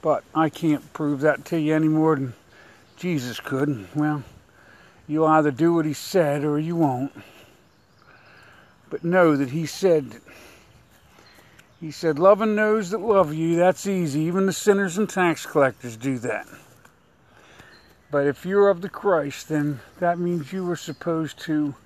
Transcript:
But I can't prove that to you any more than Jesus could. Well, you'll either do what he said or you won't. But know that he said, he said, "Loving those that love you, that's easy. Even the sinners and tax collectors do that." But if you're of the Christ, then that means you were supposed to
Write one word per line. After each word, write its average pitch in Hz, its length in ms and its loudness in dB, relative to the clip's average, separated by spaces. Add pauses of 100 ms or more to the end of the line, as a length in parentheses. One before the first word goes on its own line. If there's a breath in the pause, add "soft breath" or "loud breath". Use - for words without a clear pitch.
But 147 220 0 (120)
I 160 140 2
can't 151 440 -2
prove 143 280 -4
that 147 240 2
to 165 140 -4
you 156 140 0
any 156 140 2
more 156 280 4
than 131 200 -6 (600 soft breath)
Jesus 131 440 -6
could. 131 560 -4
Well, 151 280 -2 (840 soft breath)
you'll 156 180 0
either 156 240 4
do 160 240 2
what 165 120 2
he 151 80 -2
said 147 500 0
or 147 160 0
you 165 160 -4
won't. 139 360 0 (1800 loud breath)
But 147 120 -10
know 170 320 4
that 139 140 -2
he 156 160 -4
said, 143 560 0 (1600 loud breath)
he 160 80 -12
said, 147 300 -2
"Loving 208 360 4
those 214 360 0
that 202 100 -4
love 190 320 2
you, 160 220 0
that's 180 320 2
easy. 170 340 -2
Even 175 240 0
the 185 80 0
sinners 196 460 0
and 208 100 0
tax 175 380 0
collectors 127 500 -2
do 127 220 -4
that." 110 260 -4 (1700 loud breath)
But 143 160 0
if 143 180 -4
you're 202 240 4
of 175 120 0
the 190 80 -10
Christ, 156 600 -2
then 147 300 -2 (180)
that 175 220 -2
means 175 340 -4
you 190 100 -6
were 175 120 -4
supposed 160 680 -6
to 151 280 -2 (120)